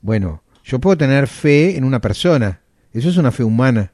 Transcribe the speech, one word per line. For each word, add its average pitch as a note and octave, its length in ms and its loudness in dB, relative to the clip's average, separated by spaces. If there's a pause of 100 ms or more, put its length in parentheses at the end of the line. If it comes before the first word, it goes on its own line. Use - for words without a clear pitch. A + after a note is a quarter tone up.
Bueno, G2 400 -4 (220)
yo C3 160 -6
puedo F#3 180 2
tener C#3 300 0
fe D#3 480 0
en C3 80 -4
una C3 160 0
persona, A2+ 600 0 (320)
eso B2 160 -2
es F3+ 80 0
una D3+ 140 4
fe A#2+ 140 -4
humana. A2+ 480 0